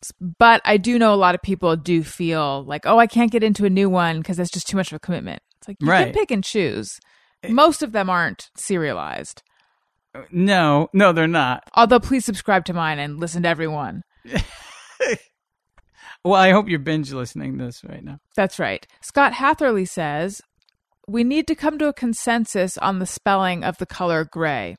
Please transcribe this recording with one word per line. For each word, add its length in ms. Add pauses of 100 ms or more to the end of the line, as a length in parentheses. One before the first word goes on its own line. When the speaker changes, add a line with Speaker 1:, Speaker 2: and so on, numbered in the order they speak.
Speaker 1:
S-, 200
but 420
I 140
do 200
know 160
a 20
lot 200
of 60
people 340
do 280
feel 600
like, 220
"Oh, 140
I 80
can't 240
get 120
into 220
a 40
new 200
one 340
'cause 140
that's 140
just 180
too 80
much 160
of 20
a 40
commitment." 420 (160)
It's 100
like, 140
you 80
Speaker 2:
Right. 160
Speaker 1:
can 80
pick 180
and 120
choose. 560 (440)
Speaker 2:
It 80
Speaker 1:
Most 320
of 80
them 180
aren't 460
serialized. 880 (720)
Speaker 2:
Uh, 60 (100)
no, 600
no, 180
they're 160
not. 360 (120)
Speaker 1:
Although, 240
please 260
subscribe 400
to 80
mine 240
and 220
listen 240
to 60
everyone. 520 (240)
Speaker 2:
<laughs> 80 (1900)
Well, 120
I 160
hope 160
you're 120
binge 340
listening 440
to 80
this 180
right 200
now. 160 (160)
Speaker 1:
That's 240
right. 260 (160)
Scott 320
Hatherley 520
says, 560 (680)
"We 160
need 240
to 80
come 240
to 80
a 60
consensus 840
on 220
the 60
spelling 580
of 140
the 80
color 440
gray. 500